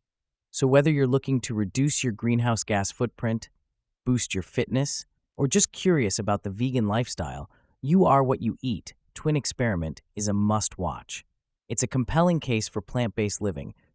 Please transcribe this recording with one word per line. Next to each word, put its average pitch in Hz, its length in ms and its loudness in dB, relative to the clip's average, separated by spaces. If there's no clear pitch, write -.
So - 160 -2
whether 143 240 4
you're 139 160 2
looking 135 360 0
to 117 120 -6
reduce 107 480 0
your 123 100 0
greenhouse 120 520 0
gas 101 260 -2
footprint, 113 580 -4
boost 127 300 0
your 92 80 -4
fitness, - 640 -2
or 135 140 0
just - 240 2
curious 151 460 2
about 101 240 0
the 101 80 -6
vegan 120 360 0
lifestyle, 92 640 -4
You 170 240 4
Are 139 180 6
What 127 200 0
You 113 180 -2
Eat, 120 320 -6
Twin 156 200 0
Experiment 92 680 -2
is 104 140 -4
a 101 60 0
must-watch. 104 880 -2
It's 117 120 -4
a 123 40 -2
compelling 160 520 2
case 113 300 -2
for 104 140 -6
plant-based 110 580 -2
living, 87 320 -4